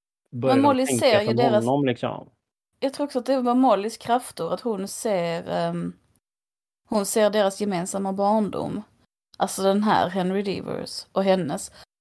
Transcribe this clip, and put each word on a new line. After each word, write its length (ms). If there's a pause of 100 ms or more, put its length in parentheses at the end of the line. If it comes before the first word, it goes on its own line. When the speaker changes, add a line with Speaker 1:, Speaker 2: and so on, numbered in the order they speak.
(300)
Speaker 1:
börjar 240
Speaker 2:
Men 80
Speaker 1:
de 60
Speaker 2:
Molly 180
Speaker 1:
tänka 140
Speaker 2:
ser 200
ju 60
Speaker 1:
som 100
Speaker 2:
deras 280
Speaker 1:
honom, 220
liksom. 440 (520)
Speaker 2:
Jag 120
tror 120
också 120
att 80
det 140
var 140
Mollys 440
krafter, 560
att 60
hon 280
ser, 600
ehm, 440 (960)
hon 180
ser 240
deras 300
gemensamma 520
barndom. 720 (560)
Alltså 240
den 200
här 260
Henry 340
Deavers 720
och 120
hennes. 480 (280)